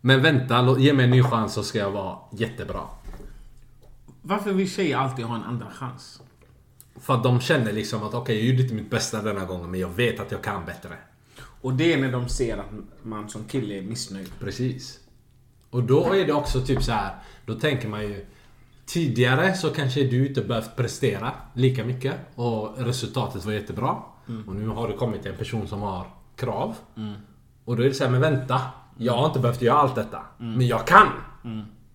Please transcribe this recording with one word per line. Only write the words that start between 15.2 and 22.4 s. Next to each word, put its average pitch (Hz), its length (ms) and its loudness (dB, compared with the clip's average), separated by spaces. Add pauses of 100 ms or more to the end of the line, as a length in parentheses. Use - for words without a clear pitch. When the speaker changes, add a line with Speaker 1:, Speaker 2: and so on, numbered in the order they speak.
Speaker 1:
Och 123 140 0
då 160 300 4
är 190 120 4
det 147 80 2
också 147 280 0
typ 123 220 2
så 120 80 2
här, 98 240 -2 (300)
då 110 100 -4
tänker 127 320 0
man 107 140 -4
ju, 104 240 -6 (600)
tidigare 143 680 4
så 160 160 0
kanske 135 340 0
du 127 240 4
inte 131 140 0
behövt 110 340 -4
prestera 113 560 -2 (220)
lika 127 320 2
mycket 131 300 -4 (200)
och 113 420 -2